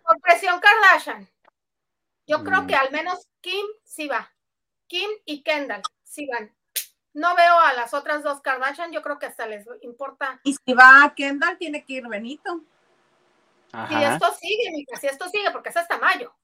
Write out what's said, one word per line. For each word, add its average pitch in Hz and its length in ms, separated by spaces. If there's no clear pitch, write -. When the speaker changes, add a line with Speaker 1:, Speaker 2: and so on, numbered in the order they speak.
Speaker 1:
Por 330 160
presión 359 380
Kardashian. 359 680
Yo 302 180
creo 381 200
Speaker 2:
Mm. 277 40
Speaker 1:
que - 80
al 269 160
menos 349 360
Kim 381 240
sí - 240
va. 240 240
Kim 370 220
y 294 180
Kendall 277 380
sí 294 240
van. 226 260
No 339 220
veo 339 240
a 302 140
las 240 200
otras 294 300
dos 285 180
Kardashian, 285 500
yo 311 100
creo 294 180
que 285 60
hasta 233 220
les 208 180
importa. 262 640
Speaker 3:
Y 269 100
si - 200
va 262 300
a 294 100
Kendall, 285 440
tiene 311 260
que 269 100
ir 254 140
Benito. 269 540
Speaker 1:
Si - 60
Speaker 2:
Ajá. 285 360
Speaker 1:
esto 330 140
sigue, 403 320
mija, 320 280
si 285 80
esto 277 220
sigue, 403 220
porque - 180
es - 80
hasta 339 200
mayo, 285 340